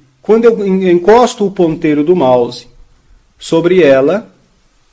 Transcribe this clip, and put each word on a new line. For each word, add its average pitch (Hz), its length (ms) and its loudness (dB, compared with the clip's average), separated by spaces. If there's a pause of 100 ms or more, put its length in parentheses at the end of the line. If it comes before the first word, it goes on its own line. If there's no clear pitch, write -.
(200)
Quando 226 240 0
eu 208 220 0
en-, 190 240 -2
encosto 208 560 0
o 190 60 -6
ponteiro 156 500 -2
do 175 140 0
mouse 127 500 -2 (720)
sobre 175 420 -2
ela, 143 540 0 (580)